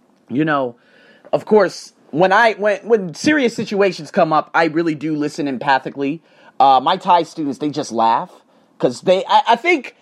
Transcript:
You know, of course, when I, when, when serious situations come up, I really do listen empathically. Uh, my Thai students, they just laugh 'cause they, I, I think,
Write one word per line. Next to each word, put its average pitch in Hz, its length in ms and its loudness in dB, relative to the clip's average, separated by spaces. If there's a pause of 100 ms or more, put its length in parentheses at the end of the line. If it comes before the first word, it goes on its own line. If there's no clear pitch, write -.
(300)
You 139 160 -2
know, 139 320 -4 (540)
of 151 140 -2
course, - 480 0 (160)
when 180 220 2
I, 220 220 4
when, 202 340 -2
when 196 260 0
serious 285 420 0
situations 196 540 -2
come 160 240 0
up, 151 220 0
I 170 100 2
really 165 300 -2
do 151 200 -6
listen 147 300 -6
empathically. 139 760 -4 (380)
Uh, 131 200 6
my 160 180 0
Thai 180 240 2
students, 143 380 -6
they 151 100 -4
just 139 220 -8
laugh 117 400 0 (480)
'cause 127 220 -2
they, 185 240 2
I, 208 240 2
I 233 80 6
think, 339 440 -2